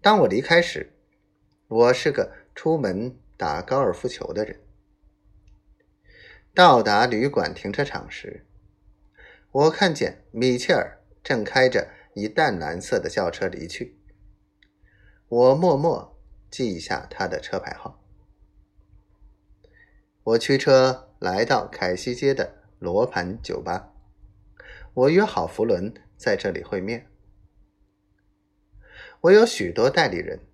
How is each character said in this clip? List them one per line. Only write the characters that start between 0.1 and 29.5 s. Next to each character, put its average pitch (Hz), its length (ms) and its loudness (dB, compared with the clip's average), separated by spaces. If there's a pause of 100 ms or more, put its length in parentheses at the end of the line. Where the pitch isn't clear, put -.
我 - 80 4
离 123 120 0
开 170 220 4
时， - 300 -8 (720)
我 117 260 4
是 139 200 0
个 - 200 -4 (220)
出 160 240 -2
门 113 400 -6 (200)
打 78 240 -4
高 131 180 -2
尔 107 120 0
夫 - 140 -10
球 - 260 -10
的 107 120 -4
人。 - 180 -14 (1900)
到 143 280 8
达 107 240 2
旅 117 200 -2
馆 87 260 -2
停 98 200 -8
车 - 100 -4
场 - 260 -8
时， - 380 -18 (1040)
我 147 200 4
看 165 240 0
见 - 360 -6
米 123 260 0
切 120 180 -2
尔 - 260 -4 (220)
正 117 200 -2
开 127 260 2
着 107 220 -2 (240)
一 101 140 -8
淡 131 280 0
蓝 82 240 -8
色 101 200 -4
的 - 80 -8
轿 90 220 -4
车 95 180 -6
离 85 180 -10
去。 - 320 -14 (1300)
我 123 280 6
默 160 220 2
默 143 400 -2 (340)
记 104 280 -6
下 - 320 -8
他 - 160 -6
的 82 140 -6
车 - 180 -8
牌 - 140 -10
号。 - 320 -18 (2250)
我 113 160 2
驱 135 180 0
车 131 600 2
来 95 260 -2
到 117 220 0
凯 90 300 -6
西 123 180 -8
街 139 180 0
的 - 300 -6 (160)
罗 95 260 -2
盘 92 380 -8
酒 - 180 -8
吧， - 320 -8 (1000)
我 131 160 4
约 190 140 4
好 85 240 -4
弗 - 160 -4
伦 101 280 -2 (240)
在 104 200 -2
这 98 160 -4
里 87 100 -8
会 98 180 -6
面。 113 300 -10 (2000)
我 175 100 8
有 214 120 10
许 101 280 -4